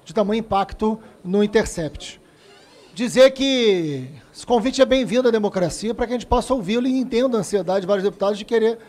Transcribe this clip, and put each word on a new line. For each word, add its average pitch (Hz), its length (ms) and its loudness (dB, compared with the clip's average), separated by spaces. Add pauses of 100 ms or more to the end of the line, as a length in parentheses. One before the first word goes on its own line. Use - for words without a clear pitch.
de - 80 -20
tamanho 214 260 0
impacto 220 600 -2 (240)
no 196 200 2
Intercept. 208 800 -2 (720)
Dizer 240 380 4
que 202 760 0 (260)
esse - 120 -18
convite 247 360 0
é 262 40 8
bem-vindo 247 420 2
à 233 40 6
democracia, 208 640 -2
para 240 100 -4
que 226 80 -6
a - 20 -2
gente 214 120 -10
possa 247 260 0
ouvi-lo 240 340 -2
e 262 100 0
entenda 240 400 0
a - 20 0
ansiedade 190 420 -2
de 180 60 -8
vários 196 160 0
deputados 202 340 -2
de 196 80 -12
querer 226 320 0 (120)